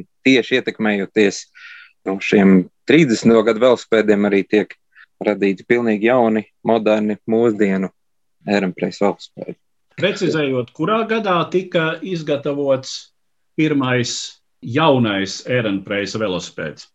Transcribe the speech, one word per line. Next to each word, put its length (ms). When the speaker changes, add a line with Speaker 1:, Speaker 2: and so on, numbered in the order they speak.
Speaker 1:
tieši 360
ietekmējoties, 840
nu, 160
šiem 320
trīsdesmito 580
gadu 220
velosipēdiem 640
arī 180
tiek 260
radīti 480
pilnīgi 400
jauni, 380
moderni, 560
mūsdienu 640
Ehrenpreisa 640
velosipēdi. 500
Speaker 2:
Precizējot, 720
kurā 340
gadā 300
tika 480
izgatavots 1120
pirmais 800
jaunais 800
Ehrenpreisa 800
velosipēds? 720